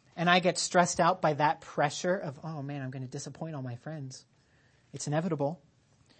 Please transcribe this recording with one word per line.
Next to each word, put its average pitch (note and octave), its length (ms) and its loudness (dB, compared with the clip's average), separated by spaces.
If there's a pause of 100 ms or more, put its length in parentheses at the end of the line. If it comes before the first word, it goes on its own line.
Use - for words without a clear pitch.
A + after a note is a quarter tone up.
(160)
And F3 120 2
I F3+ 120 6
get F3 180 2
stressed - 420 4
out F3 220 4
by D#3 120 4
that D3+ 280 2
pressure E3 520 0
of, F3+ 300 -6
"Oh D#3+ 180 -8
man, C#3+ 200 -8
I'm C3 80 -8
gonna C3 160 -10
disappoint D3 480 -10
all C#3 80 -8
my B2 140 -8
friends." C#3 500 -12 (640)
It's - 140 -12
inevitable. D#3 540 0 (600)